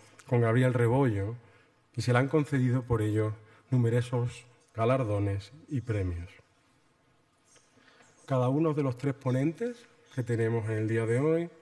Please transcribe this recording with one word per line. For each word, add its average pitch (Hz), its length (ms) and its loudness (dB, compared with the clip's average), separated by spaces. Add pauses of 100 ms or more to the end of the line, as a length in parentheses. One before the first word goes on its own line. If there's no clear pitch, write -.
(280)
con 120 140 2
Gabriel 120 320 4
Rebollo, 117 600 0 (600)
y 117 60 -6
se 123 100 0
le 120 80 4
han 135 80 2
concedido 131 560 0
por 117 180 0
ello 107 320 0 (380)
numerosos 120 760 0 (300)
galardones 104 800 0 (160)
y 131 120 -4
premios. 90 480 -4 (2000)
Cada 127 240 2
uno 151 240 2
de 147 100 -2
los 127 140 -2
tres 143 160 -2
ponentes 160 640 -2 (360)
que 127 100 -4
tenemos 113 460 -2
en 110 100 -2
el 110 80 -2
día 113 180 0
de 117 140 2
hoy 165 300 0 (120)